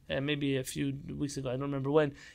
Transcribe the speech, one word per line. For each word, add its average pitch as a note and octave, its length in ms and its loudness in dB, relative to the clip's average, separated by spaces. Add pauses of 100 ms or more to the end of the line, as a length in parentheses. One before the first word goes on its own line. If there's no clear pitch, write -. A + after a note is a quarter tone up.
uh, D3 120 0
maybe C#3+ 360 0
a C3 60 -2
few C#3 340 -2 (180)
weeks C#3+ 220 -4
ago, C3 120 -4
I B2 40 0
don't C3+ 80 -2
remember C#3 300 -2
when. D3 240 6 (200)